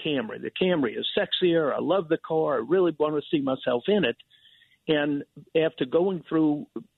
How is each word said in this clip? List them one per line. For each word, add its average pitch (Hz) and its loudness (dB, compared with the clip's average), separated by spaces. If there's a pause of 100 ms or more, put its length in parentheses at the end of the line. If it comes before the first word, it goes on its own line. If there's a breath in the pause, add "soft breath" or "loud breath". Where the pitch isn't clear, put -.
Camry. 120 -4
The - -8 (100)
Camry 143 0
is - -6 (100)
sexier. 170 2
I 110 -2
love 156 0
the 160 2
car. 156 -2
I 113 -2
really 170 2
wanna 151 0 (100)
see 160 2
myself 131 -2
in 202 2
it. 117 0 (720 soft breath)
And 147 0 (320)
after 160 2
going 165 0
through 156 2 (320)